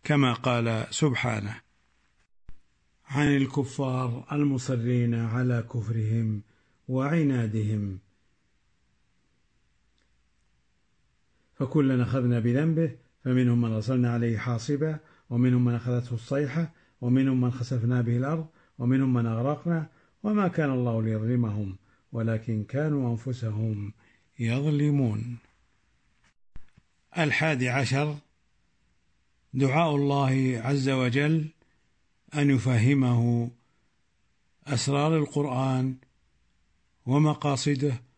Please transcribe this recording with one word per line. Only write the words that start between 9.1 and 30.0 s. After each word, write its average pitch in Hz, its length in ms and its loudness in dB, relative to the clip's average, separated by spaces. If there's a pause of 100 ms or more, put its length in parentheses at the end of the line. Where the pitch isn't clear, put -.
فكلاً 135 480 2
أخذنا 120 360 0
بذنبه 151 560 0 (280)
فمنهم 123 380 2
من 117 100 0
أرسلنا 120 420 0
عليه 117 240 0
حاصباً 143 640 -2 (300)
ومنهم 123 360 4
من 120 100 2
أخذته 123 380 -2
الصيحة 143 580 -2 (300)
ومنهم 127 400 2
من 123 100 2
خسفنا 123 500 -2
به 120 160 0
الأرض 156 300 -2 (320)
ومنهم 127 340 2
من 120 120 2
أغرقنا 143 640 -2 (340)
وما 208 240 2
كان 160 220 0
الله 120 320 0
ليظلمهم 110 760 -2 (360)
ولكن 113 520 -2
كانوا 139 480 -2
أنفسهم 110 840 -4 (460)
يظلمون. 123 1000 0 (1800)
الحادي 147 520 0
عشر، 139 480 -2 (1400)
دعاء 143 420 2
الله 135 680 2